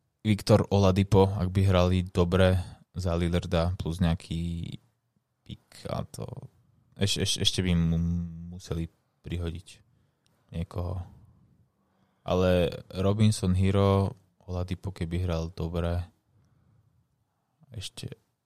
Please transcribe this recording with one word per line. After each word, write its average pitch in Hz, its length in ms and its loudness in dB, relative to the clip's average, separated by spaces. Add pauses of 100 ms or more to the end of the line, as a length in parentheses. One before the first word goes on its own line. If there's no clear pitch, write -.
(200)
Victor 107 480 4
Oladipo, 98 600 4
ak 92 180 -4
by 95 140 0
hrali 92 420 4
dobre 92 540 2 (340)
za 92 220 -2
Lillarda, 85 600 0
plus 85 240 -6
nejaký 85 760 -4 (680)
pick - 240 -20 (220)
a - 180 -6
to - 220 -12 (680)
eš-, 98 240 -2
eš-, - 220 -2
ešte - 200 0
by 90 120 2
mu 82 240 2 (540)
museli 82 400 -8 (300)
prihodiť 85 600 -8 (680)
niekoho. 87 500 -6 (1200)
Ale 90 440 2 (240)
Robinson, 98 600 0
Hero, 98 580 2 (300)
Oladipo, 90 480 -8
keby 87 320 -4
hral 82 280 -2
dobre, 85 460 -4 (1700)
ešte - 420 -12 (340)